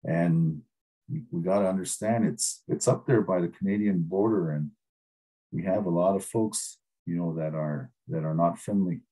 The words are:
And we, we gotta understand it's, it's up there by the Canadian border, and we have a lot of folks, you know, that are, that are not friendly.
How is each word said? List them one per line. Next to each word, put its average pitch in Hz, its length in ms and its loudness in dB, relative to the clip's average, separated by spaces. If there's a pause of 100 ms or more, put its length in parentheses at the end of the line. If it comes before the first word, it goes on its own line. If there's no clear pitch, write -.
And 82 560 2 (480)
we, - 220 -6
we 85 100 -4
gotta 95 260 2
understand 98 600 0
it's, - 420 -4
it's - 180 -2
up - 200 0
there 113 160 4
by 92 180 0
the 87 80 0
Canadian 98 540 0
border, 95 480 2
and 76 200 -4 (800)
we 85 140 -4
have 95 220 0
a 87 40 -2
lot 90 240 2
of 98 100 -2
folks, - 540 -4 (280)
you 85 100 -4
know, 85 200 -2
that 78 180 -4
are, 76 360 -4 (180)
that 80 160 -4
are 78 100 -2
not 85 240 2
friendly. 92 420 -2 (120)